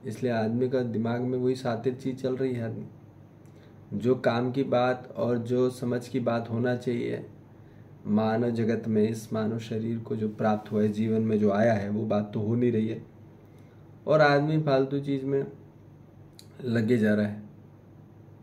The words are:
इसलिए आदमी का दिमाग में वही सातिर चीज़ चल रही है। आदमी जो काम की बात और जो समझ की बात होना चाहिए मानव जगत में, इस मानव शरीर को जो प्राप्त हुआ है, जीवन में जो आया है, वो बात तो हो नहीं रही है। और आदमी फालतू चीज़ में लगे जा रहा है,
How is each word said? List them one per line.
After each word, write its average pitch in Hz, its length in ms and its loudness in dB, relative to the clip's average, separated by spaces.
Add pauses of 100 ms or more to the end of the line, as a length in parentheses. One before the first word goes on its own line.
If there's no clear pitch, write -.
इसलिए 120 260 -2
आदमी 117 380 0
का 127 140 0
दिमाग 117 380 -2
में 127 160 -2
वही 127 180 2
सातिर 123 400 -2
चीज़ 127 200 -6
चल 127 220 -4
रही 131 160 -2
है। 117 100 -4
आदमी - 1400 -12
जो 123 160 4
काम 123 360 0
की 135 120 -2
बात 123 480 0
और 117 280 0
जो 123 300 2
समझ 123 380 -4
की 135 120 -4
बात 117 300 -2
होना 123 260 0
चाहिए 120 500 -4 (800)
मानव 110 420 2
जगत 113 380 -2
में, 107 160 2
इस 117 300 -2
मानव 110 260 -2
शरीर 113 400 -6
को 113 160 -6
जो 107 140 -2
प्राप्त 107 420 -2
हुआ 107 100 2
है, 107 80 4
जीवन 110 320 0
में 107 180 2
जो 104 120 4
आया 110 220 4
है, 101 160 -2
वो 107 160 -2
बात 104 280 0
तो 113 60 -2
हो 107 160 0
नहीं 123 160 2
रही 110 160 0
है। - 140 -6 (1040)
और 156 140 6
आदमी 147 400 4
फालतू 135 380 2
चीज़ 139 260 -4
में 139 200 0 (1160)
लगे 117 340 2
जा 107 180 4
रहा 104 120 2
है, - 160 -8 (1000)